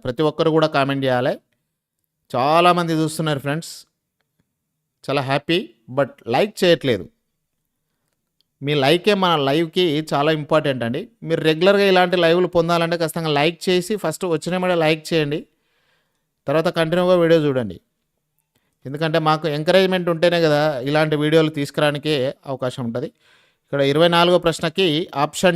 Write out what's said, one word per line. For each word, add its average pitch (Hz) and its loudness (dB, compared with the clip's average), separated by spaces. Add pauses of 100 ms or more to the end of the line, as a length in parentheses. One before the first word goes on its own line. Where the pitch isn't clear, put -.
ప్రతి 127 -4
ఒక్కరు 160 0
కూడా 156 4 (100)
కామెంట్ 135 -2
చేయాలి. 127 0 (1000)
చాలామంది 165 2
చూస్తున్నారు 151 -4
ఫ్రెండ్స్, 147 -6 (1400)
చాలా 139 -4
హ్యాపీ, 143 -2 (380)
but 135 0 (260)
లైక్ 202 0
చేయట్లేదు. 139 2 (1600)
మీ 156 -2 (120)
లైకే 175 2 (100)
మన 175 2 (140)
లైవ్కి 170 0 (280)
చాలా 151 0
ఇంపార్టెంట్ 143 -2
అండి. 139 -6 (260)
మీరు 160 -2
రెగ్యులర్గా 196 2
ఇలాంటి 180 2
లైవ్లు 170 2
పొందాలంటే 170 0
ఖచ్చితంగా 160 -4
లైక్ 160 0
చేసి, 180 0 (100)
ఫస్ట్ 160 -6
వచ్చిన 165 -4
వెంటనే 180 -2
లైక్ 160 0
చేయండి, 151 -2 (1080)
తర్వాత 160 0
కంటిన్యూగా 180 2
వీడియో 165 4
చూడండి. 120 -2 (1120)
ఎందుకంటే 156 -2
మాకు 156 0 (100)
ఎంకరేజ్‌మెంట్ 180 2
ఉంటేనే 170 2
కదా 147 2 (300)
ఇలాంటి 156 0
వీడియోలు 156 2
తీసుకురానికే 147 -2 (380)
అవకాశం 127 -6
ఉంటది. 123 -8 (560)
ఇక్కడ 143 -2 (100)
ఇరవై 160 2
నాలుగో 175 4
ప్రశ్నకి 170 -2 (360)
option 170 0